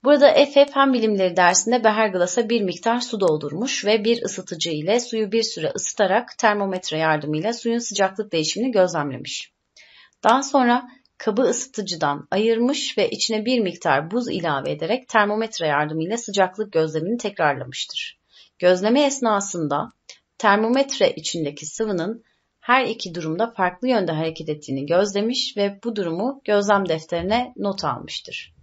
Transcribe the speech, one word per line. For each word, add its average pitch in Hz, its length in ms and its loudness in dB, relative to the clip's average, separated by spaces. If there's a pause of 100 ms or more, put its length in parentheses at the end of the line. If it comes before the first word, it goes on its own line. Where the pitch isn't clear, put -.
Burada 277 260 8
Efe 285 360 6
fen 277 280 2
bilimleri 202 440 2
dersinde 190 460 4
beher 220 240 4
glasa 185 420 0
bir 233 120 2
miktar 214 380 -2
su 233 200 -6
doldurmuş 160 640 -2
ve 214 180 2
bir 240 200 2
ısıtıcı 175 460 -8
ile 165 300 0
suyu 220 320 -4
bir 226 120 2
süre 160 320 -4
ısıtarak 214 640 -2
termometre 196 600 0
yardımıyla 156 560 0
suyun 233 260 -2
sıcaklık 202 520 -2
değişimini 185 400 -2
gözlemlemiş. 160 800 -2 (720)
Daha 254 200 4
sonra 254 460 2 (280)
kabı 220 240 0
ısıtıcıdan 156 880 -2
ayırmış 226 680 0
ve 202 120 2
içine 214 360 -4
bir 247 140 2
miktar 165 520 -2
buz 240 180 -2
ilave 147 420 -4
ederek 165 360 -4
termometre 214 600 0
yardımıyla 156 500 -2
sıcaklık 202 560 -2
gözlemini 160 440 -2
tekrarlamıştır. 147 1000 -4 (400)
Gözleme 190 440 4
esnasında 202 880 -2 (460)
termometre 226 720 2
içindeki 156 540 -6
sıvının 214 580 -4 (360)
her 254 260 2
iki 202 300 -8
durumda 175 360 -4
farklı 185 360 -2
yönde 202 240 2
hareket 160 380 -4
ettiğini 147 360 -6
gözlemiş 202 720 0
ve 202 260 -2
bu 233 120 -4
durumu 202 500 -4
gözlem 202 440 2
defterine 175 680 -2
not 196 280 -4
almıştır. - 760 -8